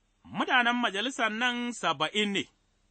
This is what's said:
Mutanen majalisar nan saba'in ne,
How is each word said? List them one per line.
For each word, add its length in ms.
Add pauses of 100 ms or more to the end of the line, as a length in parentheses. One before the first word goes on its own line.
(240)
Mutanen 520
majalisar 560
nan 420
saba'in 580
ne, 120 (480)